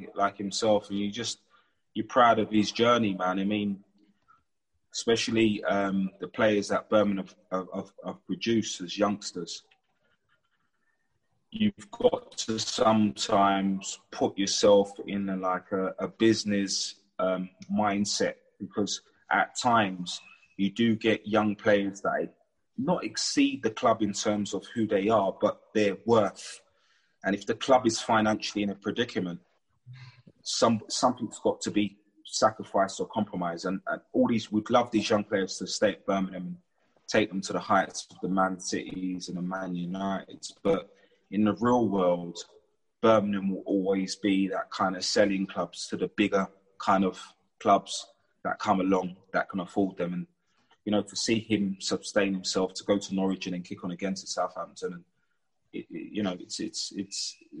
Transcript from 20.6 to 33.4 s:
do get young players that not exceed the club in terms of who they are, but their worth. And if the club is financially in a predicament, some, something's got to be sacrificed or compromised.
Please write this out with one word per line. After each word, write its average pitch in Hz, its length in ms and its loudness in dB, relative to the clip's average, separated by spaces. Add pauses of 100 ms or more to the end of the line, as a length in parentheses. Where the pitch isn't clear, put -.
do 113 260 2
get 107 300 0
young 107 280 2
players 101 460 2
that 82 320 -4 (460)
not 185 260 0
exceed 139 580 0
the 110 80 0
club 110 320 2
in 101 100 0
terms 104 420 -2
of 92 200 -6
who 110 120 0
they 101 220 2
are, 101 320 2
but 104 200 0 (140)
their 104 300 2
worth. 110 560 2 (640)
And 98 100 0
if - 120 -6
the 117 80 -2
club 123 320 4
is 113 140 2
financially 107 640 0
in 101 80 -2
a 95 40 -6
predicament, 98 680 -4 (1000)
some, - 460 2
something's 120 500 -2
got 104 240 0
to - 80 -4
be 104 260 -2 (280)
sacrificed - 760 0
or - 60 -4
compromised. 87 580 -4